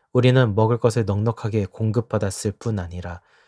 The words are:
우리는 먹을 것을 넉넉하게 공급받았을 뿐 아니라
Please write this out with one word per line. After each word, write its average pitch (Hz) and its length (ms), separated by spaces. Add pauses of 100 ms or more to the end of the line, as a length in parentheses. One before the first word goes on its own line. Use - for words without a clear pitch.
(140)
우리는 123 420
먹을 110 220
것을 117 260
넉넉하게 104 640
공급받았을 107 880
뿐 110 260
아니라 87 400 (280)